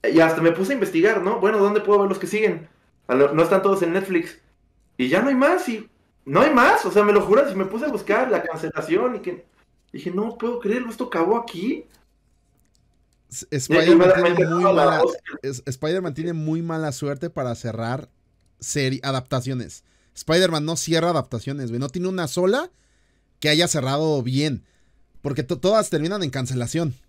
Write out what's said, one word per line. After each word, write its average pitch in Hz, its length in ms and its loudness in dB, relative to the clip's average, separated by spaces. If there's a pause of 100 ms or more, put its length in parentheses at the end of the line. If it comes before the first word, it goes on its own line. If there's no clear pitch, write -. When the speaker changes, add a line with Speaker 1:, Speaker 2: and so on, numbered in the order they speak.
(120)
Speaker 1:
Y 160 80 6
hasta 160 220 4
me 165 100 6
puse 190 200 -2
a - 20 0
investigar, 196 480 2
¿no? 202 180 -2
Bueno, 214 180 2
¿dónde 208 220 2
puedo 202 200 4
ver 196 80 2
los 196 100 -2
que 175 80 -6
siguen? 208 420 -2 (380)
A 123 80 0
lo, 143 200 4
no 160 80 4
están 190 200 2
todos 196 200 2
en 170 100 0
Netflix. 185 460 -4 (580)
Y 127 120 -2
ya 180 140 2
no 269 80 0
hay 269 40 0
más, 311 340 2
y 214 200 -8 (360)
no 147 180 2
hay 302 100 4
más, 262 320 4
o 185 80 -2
sea, 208 100 4
¿me 208 100 4
lo 196 100 6
juras? 226 300 4
Y 185 40 -6
me 190 80 -2
puse 226 220 -6
a - 20 -2
buscar 233 420 -2
la 170 120 0
cancelación 165 760 -4
y - 40 -10
que - 260 -12 (460)
dije, 160 180 -10
"No 220 280 -4
puedo 240 220 -6
creerlo, 233 300 -4
¿esto 240 140 -8
acabó 180 340 0
aquí?". 226 460 -8 (1500)
Speaker 2:
S-, - 200 -16
Spider-Man 160 420 4
Speaker 1:
Y 165 40 10
me, 175 80 8 (100)
Speaker 2:
tiene 185 80 2
Speaker 1:
me 175 120 4
Speaker 2:
muy - 100 2
Speaker 1:
encantaba 175 300 2
la 151 100 4
Speaker 2:
mala, 160 180 4
Speaker 1:
voz. 160 140 0 (260)
Speaker 2:
es-, 131 240 -8
Spider-Man 156 480 -4
tiene 160 200 -6
muy 156 280 -4
mala 160 300 -4
suerte 143 380 -6
para 127 240 -6
cerrar 117 560 -8 (500)
serie, 135 420 -4
adaptaciones. 127 800 -6 (320)
Spider-Man 165 520 2
no 160 100 -4
cierra 165 340 0
adaptaciones, 135 600 -6
güey. 120 100 -4
No 139 80 -4
tiene 180 200 -6
una 185 200 -4
sola 214 420 0 (680)
que 151 80 -2
haya 160 180 4
cerrado 143 560 -2
bien. 131 420 -2 (580)
Porque 185 200 -4
to-, 151 160 -6
todas 208 320 2
terminan 180 320 -4
en 143 80 -4
cancelación. 127 640 -4 (140)